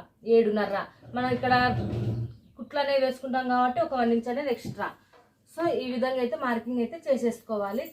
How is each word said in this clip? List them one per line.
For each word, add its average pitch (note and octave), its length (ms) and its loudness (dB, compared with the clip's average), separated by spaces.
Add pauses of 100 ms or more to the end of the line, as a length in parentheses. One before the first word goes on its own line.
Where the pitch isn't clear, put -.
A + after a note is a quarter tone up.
(360)
ఏడున్నర. G#3 420 4 (380)
మనం B3+ 220 0
ఇక్కడ B3 160 2 (1080)
కుట్లు C#4+ 260 -4
అనేవి C4+ 220 2
వేసుకుంటాం B3+ 380 -2 (100)
కాబట్టి B3 320 2
ఒక C#4+ 140 -4
వన్ A#3 160 4
ఇంచ్ A#3 160 -2
అనేది C#4 220 -2
ఎక్స్ట్రా. - 340 -8 (680)
So, D#4+ 60 -4 (220)
ఈ - 100 -4
విధంగా B3+ 300 0
అయితే A#3+ 200 -2
మార్కింగ్ A#3+ 400 -2
అయితే A#3+ 140 -6 (100)
చేసేసుకోవాలి. A3+ 840 -2